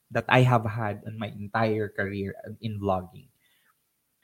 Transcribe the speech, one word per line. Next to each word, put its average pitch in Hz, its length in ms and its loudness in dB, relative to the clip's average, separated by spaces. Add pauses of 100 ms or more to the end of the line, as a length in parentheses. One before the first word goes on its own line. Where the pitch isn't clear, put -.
(120)
that - 160 -2
I 131 160 8
have 117 240 4
had 107 400 -4
in 110 80 -10
my 107 160 -8
entire 107 560 -2
career 98 480 -4 (240)
in 110 160 -6
vlogging. 92 560 -2 (920)